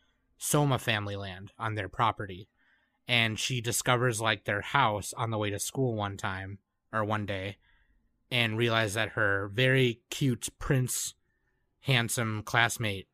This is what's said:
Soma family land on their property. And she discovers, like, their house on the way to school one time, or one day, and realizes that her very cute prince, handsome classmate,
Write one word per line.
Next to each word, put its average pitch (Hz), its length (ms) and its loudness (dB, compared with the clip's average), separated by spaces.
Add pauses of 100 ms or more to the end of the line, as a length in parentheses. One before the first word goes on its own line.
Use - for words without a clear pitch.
(380)
Soma 143 400 2
family 104 380 -2
land 98 420 -10
on 110 160 -4
their 98 140 -4
property. 104 600 -2 (600)
And 117 280 2
she 123 240 -2
discovers, 120 600 0
like, 110 240 0
their 101 160 0
house 107 540 2
on 113 180 -2
the 110 60 0
way 104 120 0
to 101 80 -4
school 127 380 -2
one 98 200 -4
time, 95 440 -8 (320)
or 110 120 0
one 104 220 -2
day, 98 300 -6 (760)
and 117 260 2
realizes 113 380 2
that 110 200 -2
her 101 380 2
very 127 580 2
cute 127 380 0 (120)
prince, - 540 -2 (680)
handsome 113 640 0
classmate, 113 680 0